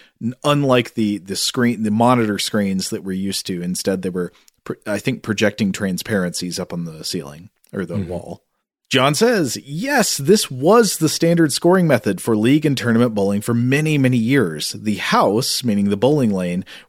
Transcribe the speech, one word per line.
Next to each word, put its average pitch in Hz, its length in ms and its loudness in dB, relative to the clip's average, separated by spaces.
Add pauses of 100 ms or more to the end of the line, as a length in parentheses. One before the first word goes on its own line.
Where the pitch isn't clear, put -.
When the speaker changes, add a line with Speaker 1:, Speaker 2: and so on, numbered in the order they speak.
(220)
Speaker 1:
n-, 117 200 -4
unlike 139 520 2
the, 104 240 0
the 92 180 -8
screen, 120 480 0
the 104 80 0
monitor 117 480 2
screens 95 500 -2
that 101 140 -8
we're 95 80 -6
used 95 340 -4
to. 90 160 -6
Instead, 92 400 -4
they - 80 -4
were, 87 220 -6 (320)
pr-, - 100 -8 (120)
I 104 120 -2
think, 123 240 -4
projecting 104 480 0
transparencies 90 880 -4
up 90 140 -8
on 87 120 -6
the 78 200 -14
ceiling 80 440 -10 (240)
or 92 140 -6
the 85 80 -10
Speaker 2:
Mm-hmm. 92 140 -6
Speaker 1:
wall. 87 340 -10 (480)
John 139 240 2
says, 202 520 0
"Yes, 214 500 -2
this 165 340 2
was 175 460 4
the 156 140 0
standard 165 420 2
scoring 180 340 4
method 110 360 0
for 117 120 0
league 135 300 2
and 143 100 2
tournament 117 400 2
bowling 101 280 0
for 120 100 -2
many, 139 460 2
many 127 180 4
years. 113 560 0
The 104 220 -2
house, 127 680 0
meaning 101 280 2
the 101 80 0
bowling 131 320 4
lane, 92 340 -2 (240)